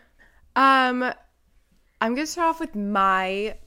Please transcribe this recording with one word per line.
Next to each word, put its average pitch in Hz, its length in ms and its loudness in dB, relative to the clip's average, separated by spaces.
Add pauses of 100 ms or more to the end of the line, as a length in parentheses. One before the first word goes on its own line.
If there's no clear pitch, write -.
(560)
Um, 254 580 2 (880)
I'm 226 140 0
gonna 294 100 -4
start 330 240 -2
off 320 100 -4
with - 160 -8
my 196 800 0 (120)